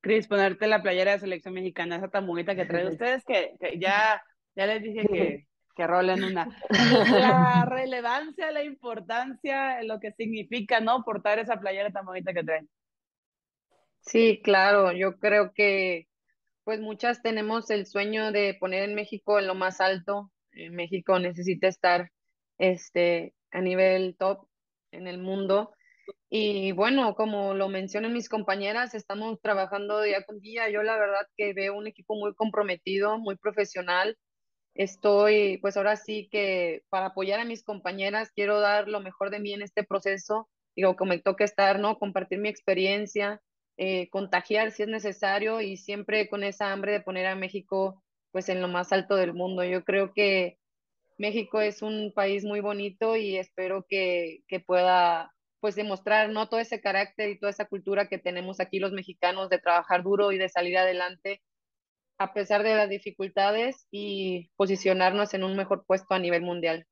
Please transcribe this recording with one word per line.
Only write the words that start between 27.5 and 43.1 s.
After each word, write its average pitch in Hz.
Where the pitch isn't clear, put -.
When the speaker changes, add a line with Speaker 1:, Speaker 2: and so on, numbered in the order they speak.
Speaker 3:
lo 196
mencionan 196
mis 240
compañeras, 208
estamos 214
trabajando 202
día 202
con 208
día. 220
Yo 208
la 220
verdad 202
que 208
veo 196
un 208
equipo 214
muy 208
comprometido, 202
muy 202
profesional. 196
Estoy, 202
pues 196
ahora 208
sí 208
que 185
para 190
apoyar 190
a 233
mis 233
compañeras 196
quiero 208
dar 208
lo 208
mejor 196
de 208
mí 202
en 202
este 202
proceso. 196
Digo, 185
como 190
me 175
toca 196
estar, 196
¿no? 214
Compartir 185
mi 208
experiencia, 202